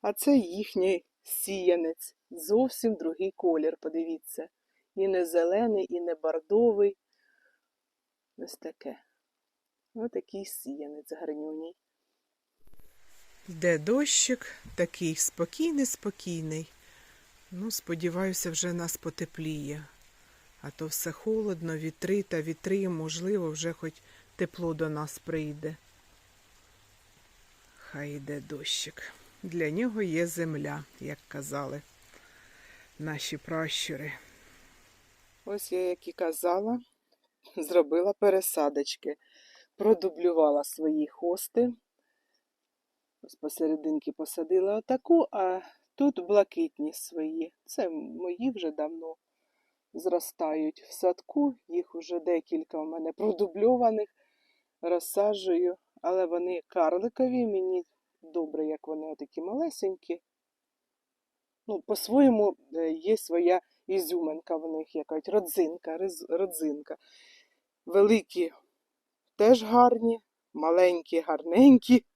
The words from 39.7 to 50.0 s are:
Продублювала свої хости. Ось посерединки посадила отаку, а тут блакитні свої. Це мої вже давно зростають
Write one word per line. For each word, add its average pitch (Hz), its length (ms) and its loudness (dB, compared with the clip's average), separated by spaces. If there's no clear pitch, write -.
Продублювала 170 880 4
свої 156 440 -2
хости. 233 640 -2
Ось - 120 -20
посерединки - 800 -4
посадила 185 640 -2
отаку, 262 540 2
а 185 300 0
тут 269 320 0
блакитні 208 640 2
свої. 160 600 -6
Це 208 240 -4
мої 175 640 -6
вже 175 160 -4
давно 160 460 -8
зростають 160 880 -4